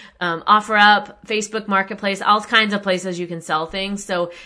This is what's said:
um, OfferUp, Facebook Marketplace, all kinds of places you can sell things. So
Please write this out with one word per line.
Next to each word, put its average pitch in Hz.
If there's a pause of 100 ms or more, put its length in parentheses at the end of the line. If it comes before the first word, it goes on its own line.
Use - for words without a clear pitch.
(200)
um, 170
OfferUp, 208
Facebook 214
Marketplace, 196
all -
kinds 214
of 196
places 185
you 175
can 165
sell 160
things. 196
So 175 (140)